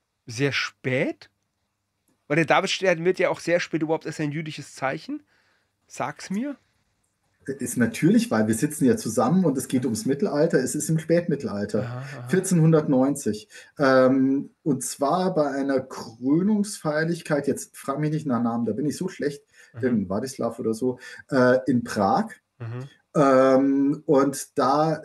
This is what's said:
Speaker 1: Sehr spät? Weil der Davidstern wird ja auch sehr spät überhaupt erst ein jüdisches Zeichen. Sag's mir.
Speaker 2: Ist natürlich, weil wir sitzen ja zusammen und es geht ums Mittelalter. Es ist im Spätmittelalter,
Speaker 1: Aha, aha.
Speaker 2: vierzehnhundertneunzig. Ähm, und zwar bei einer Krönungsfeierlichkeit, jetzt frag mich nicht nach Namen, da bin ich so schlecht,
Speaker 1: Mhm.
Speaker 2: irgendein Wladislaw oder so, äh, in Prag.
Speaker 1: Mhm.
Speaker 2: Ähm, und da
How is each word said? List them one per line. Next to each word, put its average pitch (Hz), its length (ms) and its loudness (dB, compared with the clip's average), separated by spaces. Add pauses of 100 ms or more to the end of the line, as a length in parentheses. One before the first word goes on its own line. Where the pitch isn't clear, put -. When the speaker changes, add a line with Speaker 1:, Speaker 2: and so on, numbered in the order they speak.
(260)
Speaker 1:
Sehr 131 260 -2
spät? - 800 -4 (960)
Weil 147 100 0
der 160 80 4
Davidstern 170 600 2
wird 180 140 2
ja 131 100 2
auch 156 100 -4
sehr 170 200 0
spät 165 220 -4
überhaupt 156 240 -2
erst 156 140 -8
ein 151 120 -2
jüdisches 151 440 -10
Zeichen. 160 480 -6 (640)
Sag's - 420 -10
mir. 247 280 -6 (1000)
Speaker 2:
Ist 123 180 -6
natürlich, 147 520 2
weil 110 180 2
wir 110 80 0
sitzen 151 280 -2
ja 113 140 4
zusammen 123 480 0
und 135 120 0
es 127 120 -6
geht 123 160 -2
ums 113 200 -4
Mittelalter. 151 540 0
Es 127 160 -2
ist 151 140 -4
im 160 100 0
Spätmittelalter, 110 840 -2
Speaker 1:
Aha, - 160 -8
aha. - 280 -14
Speaker 2:
vierzehnhundertneunzig. 151 1200 2 (320)
Ähm, 135 680 4 (140)
und 135 200 -2
zwar 180 500 -2
bei 151 180 0
einer 135 280 -2
Krönungsfeierlichkeit, 156 1700 -2
jetzt - 300 -6
frag 139 220 -6
mich 151 120 -2
nicht 151 140 -4
nach 120 180 0
Namen, 117 220 -2
da 107 80 -2
bin 135 120 -4
ich 139 120 -4
so 180 100 -6
schlecht, 143 360 -8 (300)
Speaker 1:
Mhm. 113 100 -12
Speaker 2:
irgendein 110 260 0
Wladislaw 117 500 -6
oder 113 140 -2
so, 127 260 -4 (320)
äh, 127 360 4
in 123 180 0
Prag. 113 460 0 (280)
Speaker 1:
Mhm. 120 300 -12 (260)
Speaker 2:
Ähm, 139 880 4
und 139 520 0
da 151 480 0